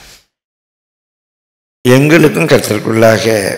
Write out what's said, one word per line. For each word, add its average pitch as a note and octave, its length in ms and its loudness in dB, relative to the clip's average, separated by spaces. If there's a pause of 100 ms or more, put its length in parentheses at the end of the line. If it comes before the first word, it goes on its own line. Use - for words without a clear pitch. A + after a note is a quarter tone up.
(1800)
எங்களுக்கும் D3+ 680 2
கர்த்தருக்குள்ளாக A2 1120 -2